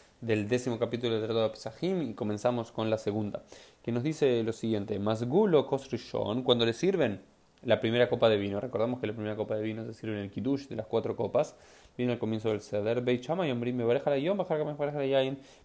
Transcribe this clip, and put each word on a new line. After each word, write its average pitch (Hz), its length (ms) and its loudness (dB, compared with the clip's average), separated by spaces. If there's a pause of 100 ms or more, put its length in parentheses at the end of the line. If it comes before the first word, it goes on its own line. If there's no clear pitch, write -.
(220)
del 107 260 0
décimo 120 320 0
capítulo 117 360 0
del 110 100 0
tratado 113 180 2
de 107 60 2
Pesajim, 170 520 -4
y 113 120 -4
comenzamos 110 580 -2
con 110 180 -2
la 110 80 2
segunda, 104 460 -2 (400)
que 117 80 -4
nos 120 100 0
dice 135 420 2
lo 110 100 -2
siguiente: 107 440 -2
"Masgulo 123 720 4
kos - 240 -4
rishon", 113 520 -2
cuando 120 220 4
le 117 60 4
sirven 143 480 0 (440)
la 110 180 2
primera 117 260 4
copa 117 220 4
de 110 80 6
vino, 101 240 -2
recordamos 123 400 -2
que 107 60 -2
la 107 60 -2
primera 107 220 -6
copa 107 220 -2
de 107 60 -2
vino 110 200 -4
se 113 100 -10
sirve 110 200 -8
en 104 80 -4
el 101 100 -8
Kiddush 135 380 -4
de 113 80 -10
las 107 80 -6
cuatro 110 320 0
copas, 117 400 0 (400)
viene 123 160 0
al 113 40 -2
comienzo 110 300 -2
del 107 140 0
Seder, 110 400 0
Beit 123 200 0
Shammai, 156 300 -2
Omrim, 120 240 -2
Mevarech 123 320 2
al 147 60 2
Hayom, 156 240 0
Bachar 175 200 0
Kamesh 147 180 -2
Mevarech 147 200 -4
al 139 100 -2
Yain. 135 320 2 (280)